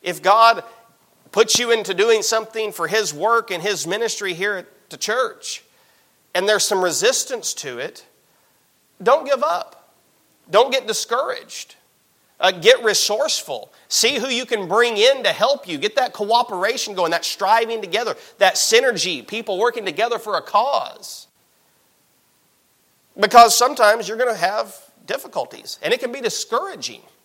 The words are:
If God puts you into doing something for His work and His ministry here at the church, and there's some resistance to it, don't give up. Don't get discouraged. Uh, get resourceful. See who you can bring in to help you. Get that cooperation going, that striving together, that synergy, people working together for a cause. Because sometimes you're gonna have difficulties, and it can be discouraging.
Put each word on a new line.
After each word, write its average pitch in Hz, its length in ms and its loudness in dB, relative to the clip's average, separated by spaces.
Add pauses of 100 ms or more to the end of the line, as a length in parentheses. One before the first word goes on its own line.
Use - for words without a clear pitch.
If 165 200 -8
God 226 420 4 (680)
puts - 260 2
you 233 140 0
into 196 220 0
doing 220 280 2
something 220 520 -4
for 165 160 -6
His 190 240 -2
work 220 360 0
and 170 140 -6
His 170 240 -4
ministry 202 460 -4
here 196 240 -4
at - 320 -18
the 147 80 -16
church, - 680 -6 (720)
and 190 160 0
there's 208 180 2
some 190 160 0
resistance 202 680 -2
to 123 260 -10
it, - 240 -12 (960)
don't 269 240 2
give 269 160 0
up. - 520 -6 (560)
Don't 247 220 4
get 254 140 -2
discouraged. - 880 -6 (640)
Uh, 190 140 2
get 214 320 4
resourceful. 208 880 -2 (160)
See 240 300 0
who 233 100 -4
you 247 180 -4
can 208 220 -4
bring 226 300 2
in 247 260 4
to 180 80 2
help 247 360 -2
you. 160 100 -6
Get 202 180 -6
that 254 160 0
cooperation 220 840 -2
going, 170 160 0
that 165 120 -2
striving 220 580 0
together, 202 360 -4 (220)
that 190 160 4
synergy, 185 720 0
people 202 340 -6
working 226 260 -2
together 214 320 -2
for 208 180 -6
a 156 60 -2
cause. - 840 -2 (1900)
Because 214 380 8
sometimes 233 520 2
you're 220 100 -8
gonna 247 160 0
have 202 420 -4 (300)
difficulties, - 800 -8
and 175 100 0
it 247 60 -2
can 247 120 -6
be 277 80 -10
discouraging. 240 840 -8 (220)